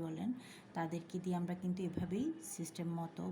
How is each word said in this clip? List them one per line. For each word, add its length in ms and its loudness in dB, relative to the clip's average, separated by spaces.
বলেন, 240 0
তাদেরকে 480 0
দিয়ে 180 2
আমরা 220 2
কিন্তু 260 2
এভাবেই 380 2
সিস্টেম 320 -2
মতো 320 -2